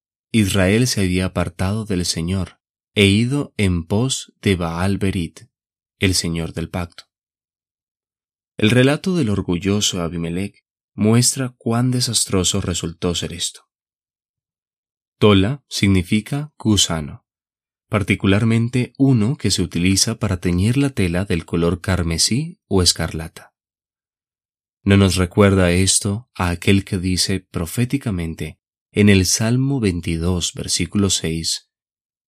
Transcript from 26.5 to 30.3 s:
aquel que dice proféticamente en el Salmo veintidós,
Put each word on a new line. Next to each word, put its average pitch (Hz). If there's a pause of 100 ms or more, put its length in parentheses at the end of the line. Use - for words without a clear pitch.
aquel 98
que 98
dice 92
proféticamente 87 (320)
en 104
el 98
Salmo 131
veintidós, 87